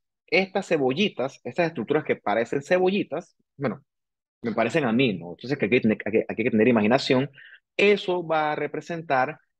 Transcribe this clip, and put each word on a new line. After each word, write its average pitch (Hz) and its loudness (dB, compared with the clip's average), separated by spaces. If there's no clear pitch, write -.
Estas 190 -2
cebollitas, 139 -2
estas 160 -2
estructuras 147 -4
que 233 -2
parecen 113 -2
cebollitas, 185 -2
bueno, 131 -6
me 117 -6
parecen 117 2
a 113 2
mí, 120 4
¿no? 87 -10
Entonces 123 -6
que 113 0
aquí, 101 4
aquí, 107 2
aquí - 0
hay 104 -4
que 123 0
tener 113 4
imaginación. 123 2
Eso 190 0
va 156 0
a 151 -4
representar 147 -4